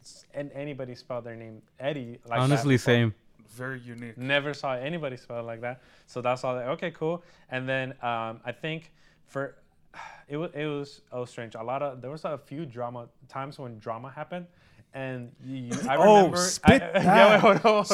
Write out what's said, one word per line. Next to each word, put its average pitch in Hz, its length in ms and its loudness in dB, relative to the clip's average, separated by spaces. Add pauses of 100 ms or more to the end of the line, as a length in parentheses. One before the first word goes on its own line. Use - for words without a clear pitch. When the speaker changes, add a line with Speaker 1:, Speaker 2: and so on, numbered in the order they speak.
Speaker 1:
s-, - 320 -20
an-, 143 200 -8
anybody 135 400 -10
spell 120 280 -10
their 117 120 -14
name 113 280 -16 (180)
Eddie 127 460 -6
like 117 120 -2
that - 20 -
Speaker 2:
Honestly, 135 340 4
Speaker 1:
before. 123 200 4
Speaker 2:
same. 117 200 4 (340)
Speaker 3:
Very 127 320 -12
unique. 120 380 -14
Speaker 1:
Never 143 340 -2
saw 135 220 -6
anybody 139 420 -6
spell 120 240 -12
it 117 60 -8
like 113 160 -12
that. 127 180 -8 (240)
So - 160 -12
that's 123 240 -2
all. 127 120 -2
Like, 123 100 -6 (100)
okay, 170 140 -8
cool. 165 340 -6 (260)
And 127 160 -6
then, 131 260 -4 (100)
um, 113 420 -4
I 123 80 -8
think 160 400 -10 (320)
for, 139 320 -8 (380)
<sighs> - 340 -18
it 143 80 -8
wa-, 165 160 -6
it 147 140 -6
was, 143 340 -8 (100)
oh, 123 140 -8
strange. 117 300 -12
A 113 80 -10
lot 131 200 -4
of, 127 200 -6
there 131 80 -12
was 160 160 -10
a 151 100 -6
few 139 300 -12
drama, 120 420 -10 (220)
times 135 280 -10
when 120 200 -14
drama 120 320 -10
happened. 156 340 -12 (520)
And 127 340 -8 (140)
you, 131 120 -10 (200)
you, 185 140 -4
I 147 80 2
Speaker 3:
Oh, 208 180 10
Speaker 1:
remember, 175 220 6
Speaker 3:
spit 180 440 6
Speaker 1:
I, - 100 -6
<laughs> - 0 -
Speaker 3:
that. 185 120 2
Speaker 1:
yeah, 202 340 8
hold 196 180 8
on, 156 40 -2
hold 214 180 6
on. 202 160 2